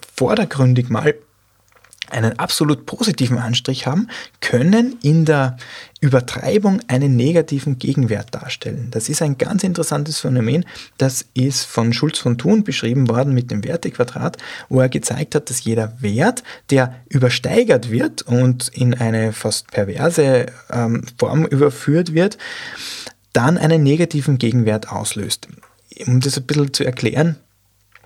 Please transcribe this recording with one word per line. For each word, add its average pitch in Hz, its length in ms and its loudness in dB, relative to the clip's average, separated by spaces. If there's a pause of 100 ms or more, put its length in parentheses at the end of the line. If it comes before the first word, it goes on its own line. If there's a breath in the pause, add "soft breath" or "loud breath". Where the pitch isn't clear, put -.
(160)
vordergründig 131 760 2
mal 147 240 0 (960)
einen 113 300 -2
absolut 151 440 0
positiven 131 540 -2
Anstrich 120 480 -4
haben, 180 220 0 (320 loud breath)
können 208 600 2
in 156 240 4
der 139 320 0 (440 loud breath)
Übertreibung 190 880 2
einen 131 280 2
negativen 139 640 0
Gegenwert 120 560 -2
darstellen. - 560 -8
Das - 180 -4
ist 151 140 -4
ein 143 160 0
ganz - 240 -2
interessantes 156 560 -2
Phänomen, 131 480 0 (320 loud breath)
das 135 340 -2
ist 131 320 -2
von 117 280 0
Schulz 147 260 -2
von 120 180 0
Thun 202 280 2
beschrieben 123 440 0
worden 127 240 2
mit 123 180 0
dem 104 140 -4
Wertequadrat, - 720 -4 (320 loud breath)
wo 131 120 4
er 127 80 4
gezeigt 139 480 -4
hat, 147 120 -2
dass - 160 -6
jeder 113 360 -2
Wert, 135 420 0 (280 loud breath)
der 127 260 4 (120)
übersteigert 127 800 2
wird 285 320 -2
und 123 520 2
in 123 180 2
eine 110 400 0
fast - 380 -6
perverse, 135 760 2 (240)
ähm, 117 340 -2 (140)
Form 151 280 2
überführt 147 640 0
wird, 180 240 2 (960 loud breath)
dann 135 260 2
einen 156 240 4
negativen 147 560 2
Gegenwert 113 520 0
auslöst. - 580 -6 (580)
Um 127 140 4
das 135 160 0
ein 131 80 -6
bisschen 143 280 0
zu - 120 -2
erklären, 127 520 0 (680)